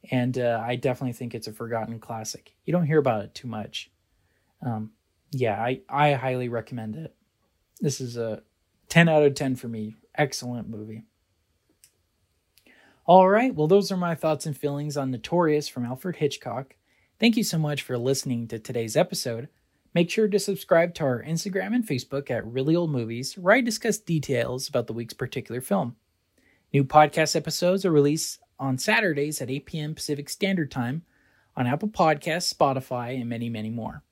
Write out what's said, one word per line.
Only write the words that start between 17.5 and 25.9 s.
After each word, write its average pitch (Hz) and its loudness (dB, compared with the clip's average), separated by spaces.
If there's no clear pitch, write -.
much 147 -2
for 127 -6
listening 123 -2
to 113 -8
today's 110 -6
episode. 131 -2
Make 170 4
sure 220 2
to 202 0
subscribe 175 2
to 160 -2
our 123 0
Instagram 185 -4
and 247 0
Facebook 139 -6
at 110 -2
Really 131 0
Old 170 2
Movies, 120 -4
where 185 4
I 262 6
discuss 233 -2
details 127 -2
about 120 -2
the 110 -8
week's 117 -8
particular 123 -8
film. 147 -2